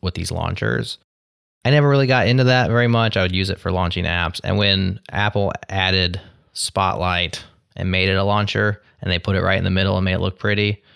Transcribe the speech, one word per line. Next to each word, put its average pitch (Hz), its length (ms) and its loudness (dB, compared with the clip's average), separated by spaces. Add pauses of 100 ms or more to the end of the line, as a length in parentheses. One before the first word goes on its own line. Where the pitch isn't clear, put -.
with 92 140 -6
these 87 160 -6
launchers. 98 680 -4 (680)
I 123 60 0
never 143 180 4
really 139 200 4
got 127 200 4
into 127 180 4
that 127 260 4
very 120 160 2
much. 113 280 2
I 95 60 2
would 90 140 0
use 95 160 0
it 90 80 -6
for 92 120 -4
launching 90 340 -2
apps. 85 380 -2
And 92 140 -2
when 98 420 0 (120)
Apple 101 420 0 (160)
added 92 500 0 (340)
Spotlight 90 920 -2 (320)
and 92 160 -4
made 92 180 2
it 95 60 2
a 98 80 2
launcher, 104 580 0 (180)
and 90 120 -4
they 87 80 -2
put 98 160 -2
it 90 80 0
right 95 160 2
in 90 40 -2
the 92 60 0
middle 95 300 0
and 95 60 0
made 92 80 0
it 85 80 -2
look 92 180 -4
pretty, 104 420 -2 (140)